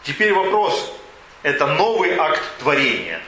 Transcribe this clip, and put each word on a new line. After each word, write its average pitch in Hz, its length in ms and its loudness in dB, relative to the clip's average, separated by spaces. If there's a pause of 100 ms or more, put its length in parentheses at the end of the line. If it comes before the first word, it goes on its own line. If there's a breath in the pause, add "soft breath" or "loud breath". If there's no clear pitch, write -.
Теперь 208 300 0
вопрос. 190 600 0 (480)
Это 143 240 0
новый 190 500 2
акт 156 260 0 (160)
творения. 123 680 0